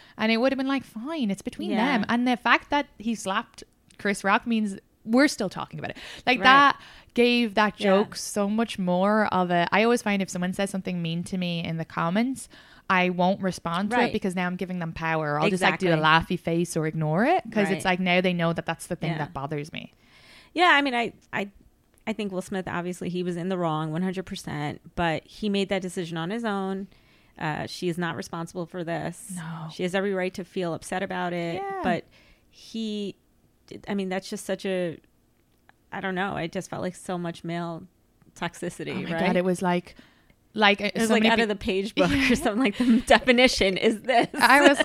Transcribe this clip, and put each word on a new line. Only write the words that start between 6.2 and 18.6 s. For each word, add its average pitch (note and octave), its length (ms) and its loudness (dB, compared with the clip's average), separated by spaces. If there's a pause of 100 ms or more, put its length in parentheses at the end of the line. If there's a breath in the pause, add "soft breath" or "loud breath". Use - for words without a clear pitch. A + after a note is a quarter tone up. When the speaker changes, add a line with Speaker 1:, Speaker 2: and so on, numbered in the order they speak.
Speaker 1:
Like, B3+ 120 4
Speaker 2:
Right. - 60 0
Speaker 1:
that C#4 360 8 (320 loud breath)
gave A#3+ 420 4
that G#3+ 240 2
Speaker 2:
Yeah. G#3 120 -2
Speaker 1:
joke G3 260 4
so - 320 -4
much A3 300 -2
more G3 480 2
of F#3 240 0
a, F3 200 2
I G3+ 140 4
always A#3 160 4
find G3+ 220 0
if F#3 80 -6
someone F3+ 240 -2
says G3 160 -2
something F#3 320 -6
mean E3 220 -4
to F#3+ 120 -8
me F3 260 -2
in E3 140 -6
the D#3+ 80 -4
comments, G3+ 640 -2 (400 loud breath)
I F3+ 220 2
won't F3+ 320 0
respond F#3 480 -4
to B3 80 0
Speaker 2:
Right. A#3+ 100 4
Speaker 1:
it - 60 -6
because G#3 200 -2
now F3+ 120 -2
I'm F3+ 100 -4
giving F3+ 220 -6
them E3 160 -6
power. D#3 440 0
I'll D#3+ 120 4
just, F#3 120 0
like, F#3 160 4
do F#3 120 2
a - 80 6
Speaker 2:
Exactly. D#3+ 380 4
Speaker 1:
laughy - 40 -6
face E3+ 340 -2
or D#3 120 0
ignore D#3+ 400 0
it F4 160 2 (100)
'cause G#3+ 180 2
it's F#3 140 -2
Speaker 2:
Right. F#3+ 80 2
Speaker 1:
like, F3+ 80 -2
now F#3 220 2
they F#3 100 2
know E3+ 220 0
that E3 100 -6